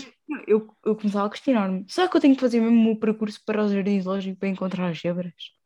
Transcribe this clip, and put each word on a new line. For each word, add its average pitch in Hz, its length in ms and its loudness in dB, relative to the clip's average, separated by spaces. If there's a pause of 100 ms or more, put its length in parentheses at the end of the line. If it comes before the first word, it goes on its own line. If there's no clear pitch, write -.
(280)
eu, 285 180 -8
eu, 220 380 0
eu 214 120 0
começava 208 300 -2
a 214 40 -4
questionar-me, 196 580 -2
"Será 359 200 0
que 359 80 -2
eu 311 40 4
tenho 277 160 6
que 262 40 -8
fazer 240 200 2
mesmo 226 200 4
o 220 40 6
meu 220 120 4
percurso 214 480 -2
para 214 200 -2
o 208 40 0
Jardim 202 320 0
Zoológico 190 380 -6
para 196 100 -2
encontrar 185 400 -4
as 160 120 -6
zebras?" 175 340 -4 (320)